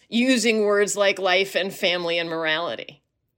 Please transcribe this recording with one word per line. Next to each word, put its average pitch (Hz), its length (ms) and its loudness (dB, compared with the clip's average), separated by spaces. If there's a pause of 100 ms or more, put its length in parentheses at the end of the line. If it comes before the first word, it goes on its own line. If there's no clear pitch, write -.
using 226 560 2
words 202 320 2
like 196 220 2
life 190 380 0
and 180 180 -4
family 175 440 -2
and 165 120 -4
morality. 160 720 -6 (340)